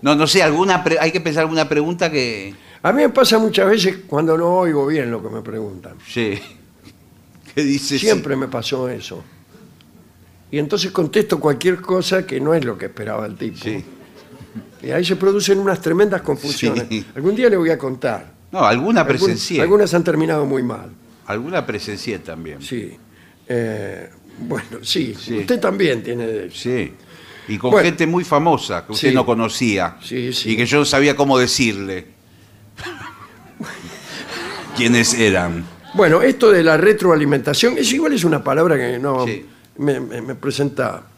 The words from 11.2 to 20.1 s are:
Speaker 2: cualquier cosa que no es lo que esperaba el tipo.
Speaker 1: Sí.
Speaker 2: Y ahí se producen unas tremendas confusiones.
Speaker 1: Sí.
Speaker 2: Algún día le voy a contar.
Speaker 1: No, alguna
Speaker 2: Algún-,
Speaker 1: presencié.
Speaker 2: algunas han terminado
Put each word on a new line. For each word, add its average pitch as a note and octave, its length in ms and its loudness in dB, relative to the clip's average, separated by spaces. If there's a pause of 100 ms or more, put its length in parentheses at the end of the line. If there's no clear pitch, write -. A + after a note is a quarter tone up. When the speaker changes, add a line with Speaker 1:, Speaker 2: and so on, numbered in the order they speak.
Speaker 2:
cualquier D#3+ 420 0
cosa F#3 440 -2
que C3+ 160 -4
no D3+ 140 2
es D3+ 100 0
lo G#2 140 -6
que G2 80 -8
esperaba G#2+ 400 -8
el G#2+ 80 -10
tipo. - 280 -10
Speaker 1:
Sí. G#2 220 -6 (960)
Speaker 2:
Y B2+ 80 -10
ahí D#3 160 0
se F3+ 120 -2
producen G3 420 2
unas F#3+ 200 0
tremendas F#3 440 2
confusiones. B2 680 -2
Speaker 1:
Sí. G#2+ 160 -6 (100)
Speaker 2:
Algún E3+ 200 0
día B3 120 2
le G3+ 100 4
voy E3 120 0
a D#3+ 80 2
contar. B2+ 480 -4 (260)
Speaker 1:
No, F3+ 140 2
alguna D#3 360 4
Speaker 2:
Algún-, C#3+ 180 2
Speaker 1:
presencié. F3 420 0
Speaker 2:
algunas F#3+ 320 4
han E3+ 100 4
terminado D#3 440 0